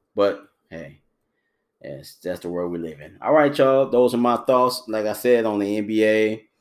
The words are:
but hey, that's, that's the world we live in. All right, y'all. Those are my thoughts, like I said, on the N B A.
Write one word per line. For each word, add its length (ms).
but 320
hey, 320
that's, 340
that's 240
the 100
world 220
we 60
live 240
in. 200
All 120
right, 240
y'all. 320
Those 240
are 40
my 200
thoughts, 500
like 200
I 60
said, 320
on 140
the 180
N 100
B 180
A. 420